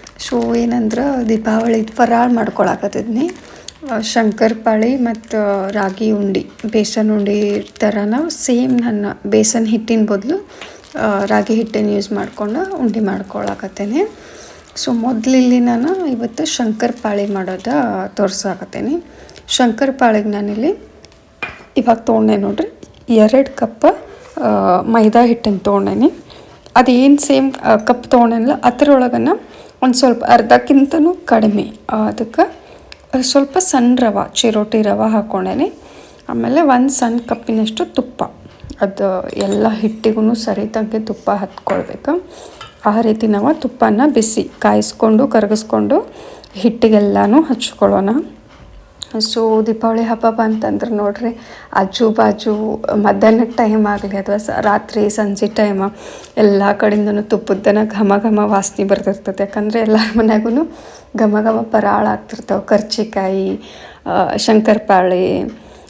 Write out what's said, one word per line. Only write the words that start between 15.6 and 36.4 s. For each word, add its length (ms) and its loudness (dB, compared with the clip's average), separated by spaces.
ನಾನು 460 0
ಇವತ್ತು 380 -6
ಶಂಕರಪಾಳಿ 880 -4
ಮಾಡೋದ 340 -6
ತೋರ್ಸಾಕತ್ತೇನೆ. 1120 -6
ಶಂಕರಪಾಳಿಗೆ 800 2
ನಾನಿಲ್ಲಿ 500 -4
ಇವಾಗ 200 2
ತೊಗೊಂಡೆ 400 2
ನೋಡ್ರಿ, 360 -4
ಎರಡು 480 4
ಕಪ್, 280 -4
ಆ, 440 2
ಮೈದಾ 420 4
ಹಿಟ್ಟನ್ನು 340 0
ತೊಗೊಂಡೇನಿ. 540 0
ಅದೇನು 400 6
ಸೇಮ್, 360 2
ಆ, 120 4
ಕಪ್ 340 0
ತೊಗೊಂಡೇನಲ್ಲ, 420 4
ಅದ್ರೊಳಗನ 640 4
ಒಂದು 120 4
ಸ್ವಲ್ಪ 340 2
ಅರ್ಧಕ್ಕಿಂತನೂ 840 4
ಕಡಿಮೆ, 580 0
ಆ, 60 -2
ಅದಕ್ಕೆ 560 0
ಸ್ವಲ್ಪ 360 0
ಸಣ್ಣ 420 2
ರವೆ, 340 0
ಚಿರೋಟಿ 480 0
ರವೆ 300 0
ಹಾಕ್ಕೊಂಡೇನಿ. 600 -2
ಆಮೇಲೆ 320 0